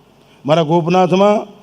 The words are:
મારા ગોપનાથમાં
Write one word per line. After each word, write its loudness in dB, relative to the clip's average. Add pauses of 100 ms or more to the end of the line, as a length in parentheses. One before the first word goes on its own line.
(460)
મારા 0
ગોપનાથમાં 0 (160)